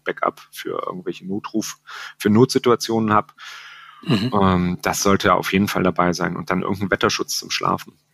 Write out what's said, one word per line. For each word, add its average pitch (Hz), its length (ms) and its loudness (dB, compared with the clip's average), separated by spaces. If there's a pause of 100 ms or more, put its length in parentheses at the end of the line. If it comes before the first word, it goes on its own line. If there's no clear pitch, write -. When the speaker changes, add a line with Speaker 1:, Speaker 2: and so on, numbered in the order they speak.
Speaker 1:
Backup - 360 -4 (100)
für - 360 -8
irgendwelche 90 400 -10
Notruf-, 104 520 -6 (400)
für 104 120 2
Notsituationen 113 840 2
hab. 107 220 0 (680)
Speaker 2:
Mhm. 120 320 0
Speaker 1:
Ähm, 90 480 2
das 92 200 -2
sollte 98 320 4
auf 87 180 0
jeden 98 160 4
Fall 95 140 0
dabei 87 300 2
sein 87 240 -4
und 85 140 -8
dann 92 120 0
irgendein 98 280 -2
Wetterschutz - 480 0
zum - 120 -10
Schlafen. 92 440 -4 (200)